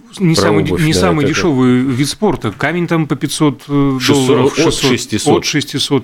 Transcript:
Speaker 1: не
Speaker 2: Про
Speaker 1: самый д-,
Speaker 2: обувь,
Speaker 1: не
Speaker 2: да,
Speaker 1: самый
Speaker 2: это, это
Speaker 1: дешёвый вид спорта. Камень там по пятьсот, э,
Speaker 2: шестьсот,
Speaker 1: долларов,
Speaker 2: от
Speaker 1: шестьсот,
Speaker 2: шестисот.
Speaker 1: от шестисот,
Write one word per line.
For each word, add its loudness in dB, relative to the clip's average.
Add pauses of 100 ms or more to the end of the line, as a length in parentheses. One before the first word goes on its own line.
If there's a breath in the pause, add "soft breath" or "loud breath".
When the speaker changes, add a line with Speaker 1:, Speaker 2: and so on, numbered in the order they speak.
(200)
Speaker 1:
не 2
Speaker 2:
Про 0
Speaker 1:
самый 2
д-, -2
Speaker 2:
обувь, 0
Speaker 1:
не 2
Speaker 2:
да, 2
Speaker 1:
самый 2
Speaker 2:
это, 0
это -4
Speaker 1:
дешёвый 2
вид -2
спорта. -2
Камень -2
там 0
по -2
пятьсот, -2
э, 0
Speaker 2:
шестьсот, 2
Speaker 1:
долларов, 2
Speaker 2:
от 0
Speaker 1:
шестьсот, 0
Speaker 2:
шестисот. 0
Speaker 1:
от -2
шестисот, -2